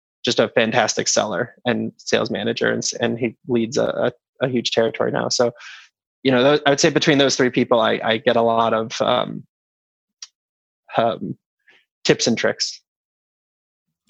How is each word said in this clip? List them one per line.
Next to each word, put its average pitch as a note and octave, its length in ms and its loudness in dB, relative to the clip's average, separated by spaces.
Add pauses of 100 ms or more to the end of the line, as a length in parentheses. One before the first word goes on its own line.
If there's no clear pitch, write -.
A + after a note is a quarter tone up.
(240)
just A#2+ 140 0
a A#2 100 4
fantastic A2+ 600 0
seller G#2+ 480 -2 (100)
and A2+ 300 -2
sales A2+ 340 -2
manager, A2+ 400 -2
and, A#2 140 -4
s-, - 80 -4
and A#2 260 -4
he A2+ 180 -4 (120)
leads A#2 300 0
a, A#2+ 340 0 (280)
a, B2+ 60 0
a - 20 -2
huge A#2+ 220 -2
territory A#2 400 0
now. B2 180 -2
So, A#2+ 240 0 (680)
you C3+ 80 2
know, B2 120 4
those, C#3+ 240 4
I C#3+ 40 4
would C#3 100 2
say E3 100 4
between C#3+ 280 2
those C#3 160 4
three B2 160 2
people, B2+ 300 2
I, A2 240 2
I A2 140 0
get A#2 180 0
a A#2 60 2
lot A2+ 320 2
of, A2+ 260 -4
um, G#2+ 440 -2 (1500)
um, A2+ 400 -2 (680)
tips - 220 0
and A2+ 120 0
tricks. - 420 -4 (1300)